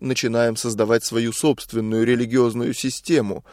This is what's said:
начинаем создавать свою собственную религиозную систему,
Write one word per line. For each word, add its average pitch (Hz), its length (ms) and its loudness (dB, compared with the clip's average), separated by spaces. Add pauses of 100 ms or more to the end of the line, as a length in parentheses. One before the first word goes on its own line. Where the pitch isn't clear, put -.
начинаем 117 520 0
создавать 113 480 0
свою 117 300 -2
собственную 113 720 0
религиозную 120 680 2
систему, 127 680 -2 (100)